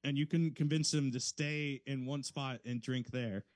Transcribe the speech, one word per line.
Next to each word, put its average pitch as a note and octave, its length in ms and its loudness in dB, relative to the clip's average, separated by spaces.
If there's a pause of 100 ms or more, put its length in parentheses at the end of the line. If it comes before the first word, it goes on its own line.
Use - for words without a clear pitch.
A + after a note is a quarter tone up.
and C#3+ 140 2
you D3 100 4
can E3 240 4
convince D3+ 400 2
them C#3 200 4
to B2 80 -2
stay D3 680 -2
in C3 180 -2
one C#3 180 -2
spot C3 420 -4
and A#2+ 160 -2
drink B2+ 300 -2
there." A2 320 -2 (120)